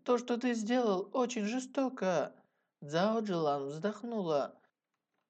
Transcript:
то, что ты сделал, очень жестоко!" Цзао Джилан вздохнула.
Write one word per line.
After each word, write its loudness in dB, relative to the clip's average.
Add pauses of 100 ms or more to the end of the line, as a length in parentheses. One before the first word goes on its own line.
то, 4
что -2
ты 0
сделал, 2
очень 0
жестоко!" 0 (480)
Цзао 2
Джилан 0
вздохнула. -2 (720)